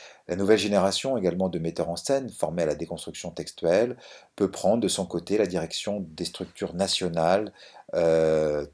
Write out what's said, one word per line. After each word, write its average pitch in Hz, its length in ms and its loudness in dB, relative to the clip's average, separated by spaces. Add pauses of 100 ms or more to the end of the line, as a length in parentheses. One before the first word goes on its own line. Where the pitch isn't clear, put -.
(260)
La 87 80 -4
nouvelle 98 240 6
génération 101 580 2
également 92 320 0
de 87 120 -4
metteurs 82 280 -2
en 85 80 -4
scène, 135 340 -2
formée 85 340 -2
à - 20 0
la 76 80 0
déconstruction 82 560 -10
textuelle, 92 640 0 (380)
peut 98 160 0
prendre 110 320 2
de 98 60 2
son 90 180 -2
côté 90 320 -2
la 104 80 4
direction 90 640 -4
des 78 140 -8
structures - 500 -8
nationales, 92 800 0 (420)
euh, 80 800 4